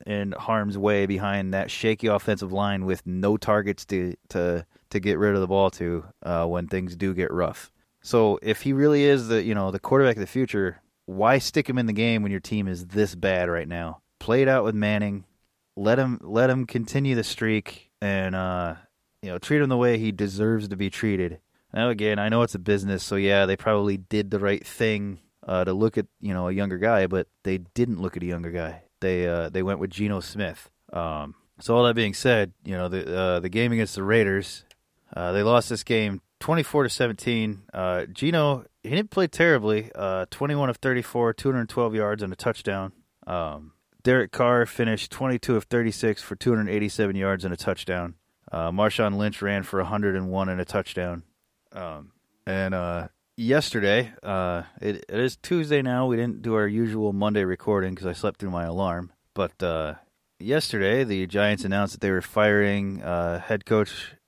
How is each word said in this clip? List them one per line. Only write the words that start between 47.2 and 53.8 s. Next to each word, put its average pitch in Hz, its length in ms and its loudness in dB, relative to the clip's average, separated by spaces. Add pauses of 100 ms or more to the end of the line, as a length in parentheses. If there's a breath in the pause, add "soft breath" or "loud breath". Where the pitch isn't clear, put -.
and 90 80 -4
a 85 40 -6
touchdown. 90 580 -4 (360)
Uh, 82 200 -4
Marshawn 104 440 2
Lynch 104 260 -2
ran 101 220 -2
for 95 160 -4
a 92 60 0
hundred 101 300 0
and 92 140 -4
one 95 200 -2
and 92 100 -4
a 92 60 -4
touchdown. 90 580 -6 (480)
Um, 80 400 -14 (340)
and, 95 280 -2
uh, 87 340 -4 (300)
yesterday, 117 720 2 (120)